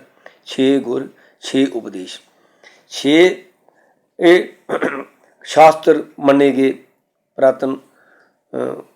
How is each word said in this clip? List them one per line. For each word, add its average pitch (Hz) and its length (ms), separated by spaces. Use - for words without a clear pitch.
ਛੇ 135 340
ਗੁਰ, 123 280
ਛੇ 135 240
ਉਪਦੇਸ਼।" 107 540
ਛੇ 160 540
ਇਹ 175 240
ਸ਼ਾਸਤਰ 156 600
ਮੰਨੇ 139 320
ਗਏ, 135 200
ਪ੍ਰਾਤਨ, 131 400
ਅਹ, - 1080